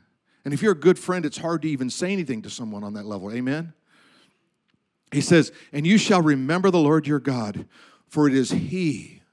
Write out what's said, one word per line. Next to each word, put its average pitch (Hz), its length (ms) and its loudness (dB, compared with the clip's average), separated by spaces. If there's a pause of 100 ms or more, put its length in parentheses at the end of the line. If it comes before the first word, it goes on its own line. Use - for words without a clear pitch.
(460)
And 143 80 -6
if 135 80 -2
you're 214 100 4
a 156 80 0
good 175 200 4
friend, 180 260 -4
it's 143 140 -6
hard 165 240 -4
to 160 40 -2
even 131 220 -4
say 180 240 -4
anything 131 300 -4
to - 60 -14
someone 107 340 -10
on 104 100 -10
that 104 120 -12
level. 104 280 -10
Amen? 143 400 -4 (1400)
He 147 80 0
says, 156 320 4 (220)
"And 147 120 -2
you 208 120 6
shall 185 240 4
remember 156 500 2
the 175 80 4
Lord 151 280 2
your 147 120 0
God, 120 480 -6 (400)
for 147 200 2
it 135 60 4
is 131 180 2
he 160 680 -4 (120)